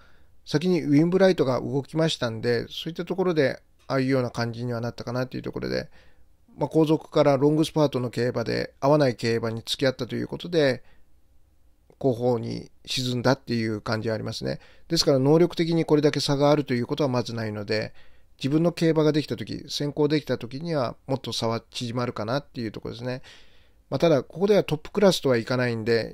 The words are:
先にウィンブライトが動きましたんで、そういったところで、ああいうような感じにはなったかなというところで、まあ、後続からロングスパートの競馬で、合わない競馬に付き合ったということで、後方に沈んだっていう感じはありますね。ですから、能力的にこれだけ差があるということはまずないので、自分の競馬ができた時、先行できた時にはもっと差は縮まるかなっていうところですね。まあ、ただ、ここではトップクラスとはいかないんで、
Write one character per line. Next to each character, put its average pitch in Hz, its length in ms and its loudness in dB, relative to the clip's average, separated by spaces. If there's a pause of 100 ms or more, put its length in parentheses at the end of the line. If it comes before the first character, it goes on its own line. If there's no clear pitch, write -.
(460)
先 156 220 0
に 175 160 2
ウ 147 80 -2
ィ 143 120 8
ン 175 60 4
ブ 185 80 2
ラ 190 140 6
イ - 40 0
ト 151 80 2
が 123 160 0
動 123 220 -4
き - 160 -8
ま 123 120 2
し - 100 -4
た 120 100 -2
ん 110 120 -8
で、 120 280 0
そ - 160 -10
う 165 40 -6
い - 20 -6
っ - 20 -16
た 170 120 -8
と 175 100 -6
こ 185 80 0
ろ 180 100 2
で、 135 260 2 (280)
あ 135 80 -2
あ 135 40 2
い 131 40 0
う - 20 0
よ 131 140 2
う - 20 2
な 120 80 -2
感 117 240 -4
じ 117 120 -8
に 123 60 -4
は 117 100 -4
な 120 80 -4
っ - 40 -8
た - 100 -12
か 120 100 -8
な 127 120 -2
と 127 100 -10
い 120 40 -8
う - 20 -8
と 123 100 -8
こ - 100 -8
ろ - 60 -4
で、 64 220 -4 (680)
ま 147 80 -2
あ、 - 20 -16
後 160 160 4
続 156 240 0
か 151 140 2
ら 139 140 4
ロ 143 120 4
ン 156 60 4
グ 156 100 2
ス - 60 -6
パ 151 140 2
ー 139 40 0
ト 127 100 -2
の 123 120 -4
競 120 160 -2
馬 120 160 -4
で、 120 360 -4
合 135 100 2
わ 151 100 6
な 139 80 4
い 117 80 0
競 117 220 -2
馬 113 120 -4
に 113 160 -8
付 - 120 -6
き 135 100 0
合 127 60 0
っ - 20 -18
た 123 100 -6
と 120 100 -8
い 117 60 -4
う 120 60 -4
こ - 100 -10
と - 100 -12
で、 147 360 2 (1120)
後 135 160 0
方 120 240 0
に 117 320 -8 (160)
沈 127 300 -4
ん 120 80 -2
だ 127 80 6
っ 135 80 0
て 120 160 -4
い 113 140 -2
う 104 120 -6
感 110 220 -4
じ 113 60 -4
は 110 40 -2
あ 107 60 -4
り 110 40 -8
ま 113 80 -6
す 131 140 -10
ね。 135 140 -6 (300)
で 165 80 0
す - 60 2
か 147 100 4
ら、 135 40 4
能 143 220 6
力 170 160 4
的 165 180 0
に 165 120 2
こ 151 100 4
れ 147 80 4
だ 147 80 4
け 143 80 -4
差 143 180 0
が 143 140 4
あ 151 40 6
る 147 100 0
と 127 100 -2
い 120 60 0
う 117 40 -2
こ 147 120 -4
と 160 60 0
は 139 60 0
ま 123 140 0
ず 117 100 -10
な 113 140 -6
い 104 40 -6
の 104 140 -8
で、 110 300 -4 (440)
自 135 100 -4
分 156 120 2
の 170 100 2
競 165 180 0
馬 156 140 4
が 151 80 4
で 143 120 0
き - 20 -10
た 120 100 -6
時、 - 320 -10
先 147 240 -6
行 147 160 2
で 147 140 0
き - 40 -20
た 123 120 -2
時 127 240 -10
に 165 140 -4
は 120 200 -2 (120)
も 135 80 0
っ 131 40 -4
と 113 140 -8
差 117 140 -2
は 113 120 -2 (120)
縮 120 260 -8
ま 123 80 -2
る 120 80 -6
か 110 100 -8
な 120 140 -4
っ 139 80 -8
て - 160 -12
い 110 60 -6
う 101 40 -6
と - 100 -14
こ 117 80 -10
ろ 110 40 -10
で 113 60 -14
す 120 40 -12
ね。 127 200 -8 (680)
ま 135 60 -2
あ、 - 40 -4
た 170 100 4
だ、 135 120 4
こ - 200 -12
こ 202 40 4
で 208 100 4
は 175 80 6
ト 151 120 -2
ッ - 20 -2
プ - 140 -16
ク 202 100 -2
ラ 196 100 8
ス - 100 -4
と 143 80 2
は 123 80 4
い 113 60 -2
か 127 140 -2
な 123 100 0
い 117 80 -2
ん 110 80 -6
で、 113 300 0